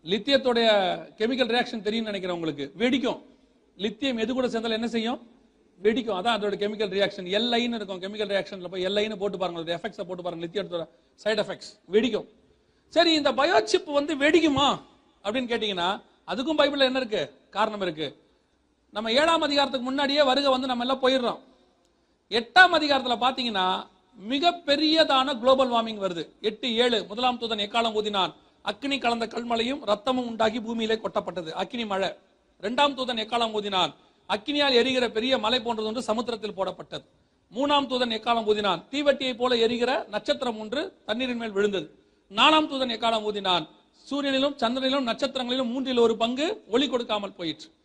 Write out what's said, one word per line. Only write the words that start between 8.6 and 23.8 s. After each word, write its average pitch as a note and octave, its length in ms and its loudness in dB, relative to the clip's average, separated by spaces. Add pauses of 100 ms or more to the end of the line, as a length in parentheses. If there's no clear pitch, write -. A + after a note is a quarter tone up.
போய் F#3 160 -4
எல் G#3 120 0
ஐன்னு A3 220 -2
போட்டு G3 180 -4
பாருங்க, E3+ 200 -4
அதோட E3 160 -4
எஃபெக்ட்ஸை G3 320 -8
போட்டு F3+ 180 -10
பாருங்க, E3+ 180 -6
லித்தியத்தோட E3+ 400 -6 (380)
சைடு G#3+ 220 0
எஃபெக்ட்ஸ். - 260 -10 (240)
வெடிக்கும். A3 320 2 (720)
சரி, E4 240 6
இந்த C#4+ 100 2 (100)
பயோசிப் F4 580 2
வந்து D4 160 -2 (100)
வெடிக்குமா D4+ 440 4 (560)
அப்படின்னு A3+ 280 -2
கேட்டீங்கன்னா, G3+ 360 -2 (380)
அதுக்கும் C4 320 -2
பைபிள்ல C#4+ 200 4
என்ன C4 200 2
இருக்கு? G#3 420 -4 (100)
காரணம் G#3 300 -2
இருக்கு. D#3 420 -6 (680)
நம்ம A3 220 -4
ஏழாம் D#4+ 280 6
அதிகாரத்துக்கு C#4 460 0
முன்னாடியே C#4 360 2
வருகை C4+ 280 4
வந்து B3+ 160 0
நம்ம B3 180 -2
எல்லாம் C4 180 -2
போயிடுறோம். B3+ 380 2 (880)
எட்டாம் D#4 540 4
அதிகாரத்துல B3+ 340 0
பாத்தீங்கன்னா A3 680 -2 (420)